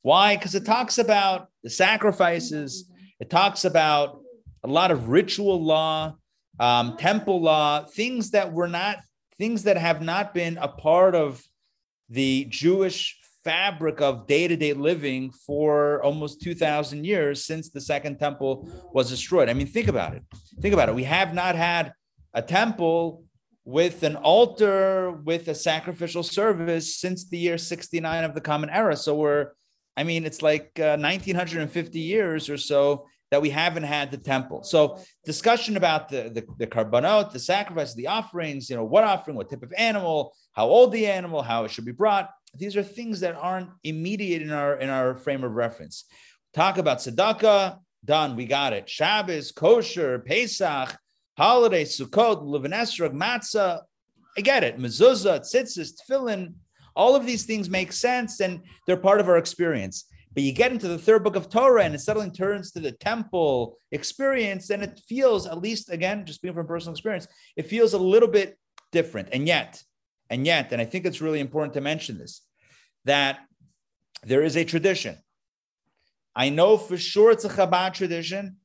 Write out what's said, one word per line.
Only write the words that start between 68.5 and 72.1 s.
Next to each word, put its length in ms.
different. 400
And 160
yet, 360
and 160
yet, 240
and 100
I 40
think 200
it's 160
really 180
important 360
to 60
mention 360